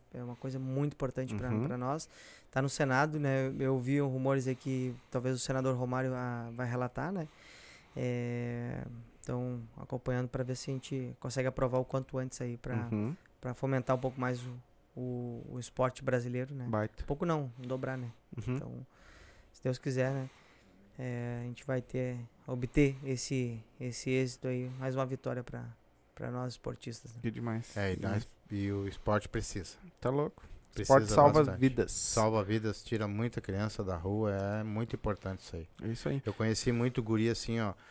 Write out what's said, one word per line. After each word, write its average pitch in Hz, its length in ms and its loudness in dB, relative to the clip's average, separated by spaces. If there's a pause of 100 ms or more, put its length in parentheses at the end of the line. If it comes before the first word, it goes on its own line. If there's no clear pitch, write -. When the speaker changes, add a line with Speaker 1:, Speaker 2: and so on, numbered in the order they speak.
(120)
Speaker 1:
é 123 100 -8
uma 120 140 -8
coisa 131 220 -6
muito 135 360 0
importante 131 400 -4
pra, 117 140 -2
Speaker 2:
Uhum. 113 180 2
Speaker 1:
pra 123 120 -2
nós. 135 300 -2 (420)
Tá 135 100 0
no 139 80 4
Senado, 147 520 4
né? 135 380 2
Eu 135 200 2
vi 131 220 2
rumores 131 480 2
aí 131 80 2
que 127 380 -2 (160)
talvez 127 260 0
o - 20 -2
senador 131 380 2
Romário, 127 380 0
ah, 120 420 -4
vai 123 120 -2
relatar, 127 440 -2
né? 165 160 -4 (680)
É, 120 840 -2 (400)
então, 123 380 -4 (160)
acompanhando 127 520 -2
pra 127 160 -2
ver 127 120 -4
se - 140 -6
a 135 40 -2
gente 127 460 -6
consegue 127 280 0
aprovar 127 300 2
o 127 60 2
quanto 131 340 -2
antes 131 220 -4
aí 123 160 -4
pra, - 180 -6 (180)
Speaker 2:
Uhum. 110 240 0 (240)
Speaker 1:
pra 127 140 -6
fomentar 131 420 2
um - 20 2
pouco 127 220 -4
mais 123 220 -2
o, 123 80 -10 (500)
o, 120 540 -6
o 127 40 -8
esporte 123 440 -2
brasileiro, 123 520 -2
né? 123 140 -6
Speaker 2:
Baita. 110 380 0
Speaker 1:
Pouco 147 200 -2
não, 151 320 0
dobrar, 131 380 -4
né? 123 120 -6 (380)
Speaker 2:
Uhum. 123 100 0
Speaker 1:
Então, 120 160 -6 (800)
se - 100 -20
Deus 127 160 0
quiser, 127 340 0
né? 131 180 -4 (720)
É, 120 420 -4
a - 40 -6
gente 123 180 -10
vai 131 160 0
ter, 127 380 -4 (280)
obter 131 580 2
esse, 123 580 -2 (180)
esse 123 300 -4
êxito 127 380 0
aí, 127 200 -2 (120)
mais 131 160 -2
uma 131 100 2
vitória 127 380 -4
pra, 120 180 -10 (520)
pra - 160 -6
nós 123 240 -4
esportistas, - 580 -10
né? 117 100 -12
Speaker 2:
Que 117 80 0
demais. 117 460 -4
Speaker 3:
É, 98 160 2
e 90 40 -2
Speaker 2:
Que - 60 -6
Speaker 3:
nós, 92 80 0 (140)
Speaker 2:
demais. - 40 -14 (220)
Speaker 3:
e 101 220 0
o 98 160 -2
esporte 104 400 0
precisa. - 480 -4 (240)
Speaker 2:
Tá 123 100 0
louco. 147 320 -2 (320)
Speaker 3:
Precisa 104 240 8
Speaker 2:
Esporte 104 160 2
salva 147 260 12
Speaker 3:
bastante. 107 200 4
Speaker 2:
vidas. 123 320 4
Speaker 3:
Salva 110 520 4
vidas, 107 380 0
tira 107 260 0
muita 110 320 -2
criança 104 440 -2
da 92 120 0
rua, 101 360 0 (280)
é - 40 -4
muito 110 320 -2
importante 95 440 -2
isso - 160 -12
aí. 82 120 -8 (140)
Speaker 2:
É - 60 -4
isso 117 200 -2
aí. 139 180 0
Speaker 3:
Eu 104 80 -2
conheci 110 380 2
muito 123 300 2
guri 110 280 4
assim, 117 300 0
ó, 104 120 0 (180)